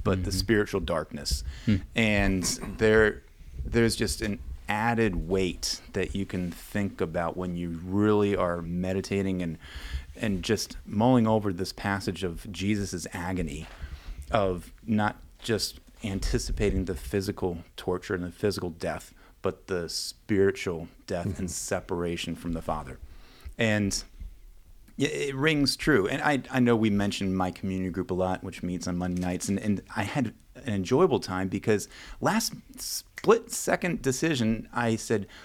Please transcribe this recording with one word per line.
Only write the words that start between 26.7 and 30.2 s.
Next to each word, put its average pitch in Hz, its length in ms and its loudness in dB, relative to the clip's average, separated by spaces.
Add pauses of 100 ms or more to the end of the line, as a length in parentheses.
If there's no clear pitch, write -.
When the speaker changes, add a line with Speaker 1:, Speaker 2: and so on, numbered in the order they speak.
Speaker 1:
we 110 140 6
mentioned 101 480 2
my 92 140 0
community 92 400 -2
group 90 200 -2
a - 20 -2
lot, 92 300 0
which 95 200 -10
meets 90 240 -4
on 90 100 -2
Monday 90 240 -2
nights, 90 260 -2
and, 98 120 0
and 104 220 -2 (140)
I 104 80 0
had 110 300 -2 (320)